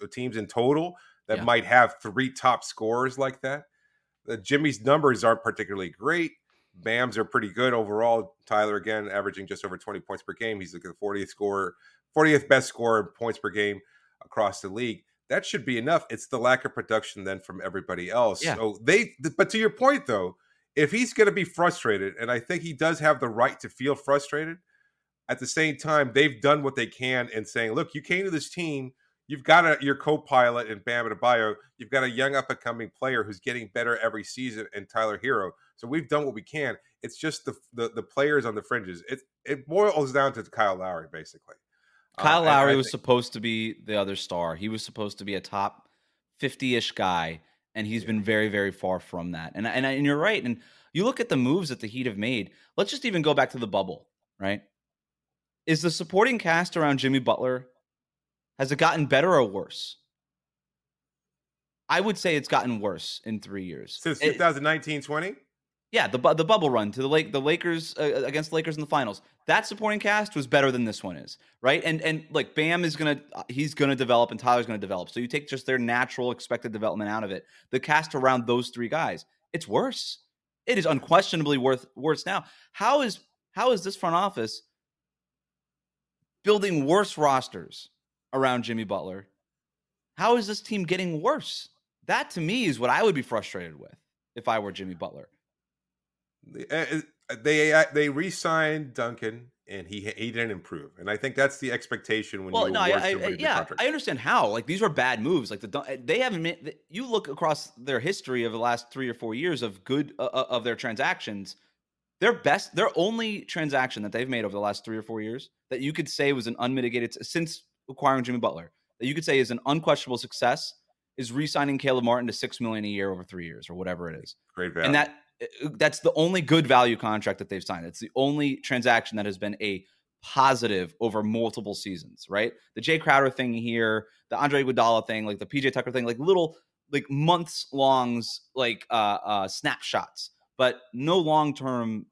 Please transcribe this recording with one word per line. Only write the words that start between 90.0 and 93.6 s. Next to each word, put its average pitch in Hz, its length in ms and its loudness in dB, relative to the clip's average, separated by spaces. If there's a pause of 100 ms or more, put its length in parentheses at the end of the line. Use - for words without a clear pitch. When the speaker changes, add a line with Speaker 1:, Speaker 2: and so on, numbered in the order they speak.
Speaker 2:
How 220 200 4
is 220 100 0
this 208 140 -6
team 202 240 -4
getting 175 360 -2
worse? 233 480 -4 (380)
That, 247 240 -2
to - 100 -6
me, 208 260 0
is 131 120 0
what 123 120 2
I 156 120 4
would 202 140 4
be 131 60 0
frustrated 92 540 -6